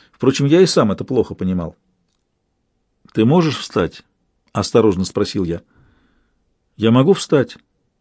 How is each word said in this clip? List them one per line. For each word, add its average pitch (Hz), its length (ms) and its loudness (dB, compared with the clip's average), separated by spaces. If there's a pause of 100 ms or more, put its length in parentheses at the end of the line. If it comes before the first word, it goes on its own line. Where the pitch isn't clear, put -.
(120)
Впрочем, 135 360 0
я 165 140 4
и 185 40 4
сам 120 260 0
это - 120 -6
плохо 120 320 -4
понимал. 90 400 -6 (1400)
«Ты 110 120 2
можешь 156 320 2
встать?» — - 460 -6 (500)
осторожно 101 520 0
спросил 101 380 -4
я. 85 180 -6 (1160)
«Я 110 140 2
могу 135 220 4
встать», — - 440 -2 (440)